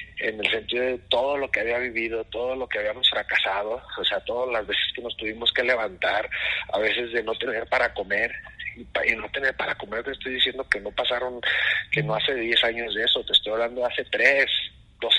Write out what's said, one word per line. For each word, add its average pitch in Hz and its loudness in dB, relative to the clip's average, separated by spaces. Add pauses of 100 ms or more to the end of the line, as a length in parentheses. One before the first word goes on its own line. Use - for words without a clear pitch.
(180)
en 107 -2
el 104 2
sentido 113 -2
de 127 0 (120)
todo 135 2
lo 135 -2
que - 2
había 117 0
vivido, 117 -2
todo 127 -4
lo 127 -4
que 110 -4
habíamos 107 0
fracasado, 104 0 (160)
o 95 -4
sea, 98 0
todas 123 -2
las 110 0
veces - 0 (140)
que 120 -8
nos 117 -8
tuvimos 113 0
que 127 2
levantar, 107 0 (460)
a 98 2
veces 117 0
de 117 0
no 113 -4
tener 117 -4
para 123 2
comer, 104 -2 (440)
y 120 -14
pa-, - -2
y 117 4
no 107 -6
tener 135 0
para - -2
comer, 107 -4
te 135 -4
estoy 127 -6
diciendo 127 0
que 104 4
no 104 -6
pasaron, 123 -2 (540)
que 113 2
no 110 0
hace 120 2
diez 120 2
años 117 -2
de 110 0
eso, 123 2
te 123 0
estoy 104 2
hablando 117 0
hace 123 -2
tres, 131 6 (540)
dos 117 4